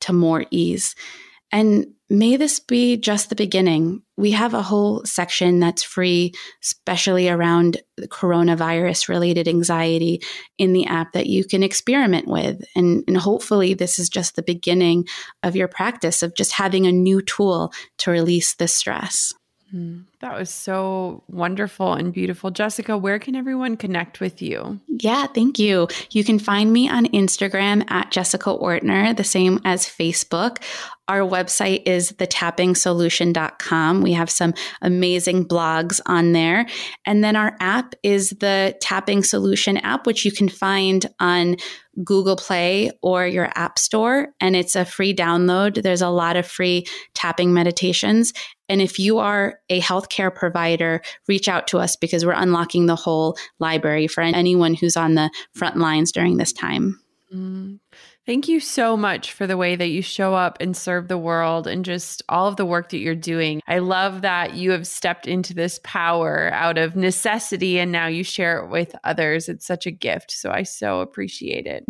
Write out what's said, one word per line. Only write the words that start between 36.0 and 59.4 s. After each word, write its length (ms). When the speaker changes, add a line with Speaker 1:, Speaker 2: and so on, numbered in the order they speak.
Speaker 1:
on 260
there. 340
And 180
then 140
our 240
app 420
is 280
the 400
Tapping 420
Solution 560
app, 260
which 200
you 80
can 160
find 580
on 380
Google 320
Play 560
or 220
your 300
app 240
store. 600
And 160
it's 180
a 100
free 300
download. 640
There's 220
a 60
lot 260
of 100
free 420
tapping 400
meditations. 800
And 140
if 160
you 200
are 500
a 120
healthcare 540
provider, 680
reach 200
out 200
to 100
us 160
because 320
we're 60
unlocking 540
the 100
whole 420
library 480
for 140
anyone 520
who's 220
on 180
the 160
front 220
lines 340
during 260
this 160
time. 480
Speaker 2:
Mm. 460
Thank 220
you 100
so 380
much 340
for 160